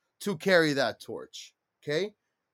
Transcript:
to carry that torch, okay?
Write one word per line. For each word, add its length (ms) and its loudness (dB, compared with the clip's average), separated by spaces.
to 180 -4
carry 340 4
that 260 0
torch, 540 -14
okay? 320 -4